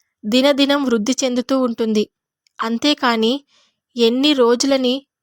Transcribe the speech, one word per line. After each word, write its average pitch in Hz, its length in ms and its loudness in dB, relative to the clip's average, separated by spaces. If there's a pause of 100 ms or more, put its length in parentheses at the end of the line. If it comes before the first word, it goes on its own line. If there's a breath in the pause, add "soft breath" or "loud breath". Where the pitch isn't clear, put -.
(240)
దినదినం 277 600 2
వృద్ధి 233 300 0
చెందుతూ 254 460 -2
ఉంటుంది. 226 440 -2 (560)
అంతేకాని 233 760 0 (640)
ఎన్ని 247 380 2
రోజులని 254 640 2 (280)